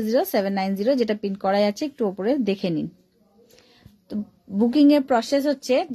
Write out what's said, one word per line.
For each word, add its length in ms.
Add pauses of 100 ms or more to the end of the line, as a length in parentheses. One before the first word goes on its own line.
জিরো 140 (140)
সেভেন 240
নাইন 200
জিরো, 220
যেটা 220
পিন 120 (100)
করাই 260
আছে, 200
একটু 200
ওপরে 200 (180)
দেখে 280
নিন। 120 (1200)
তো 60 (460)
বুকিংয়ের 500
প্রসেস 400
হচ্ছে, 240 (200)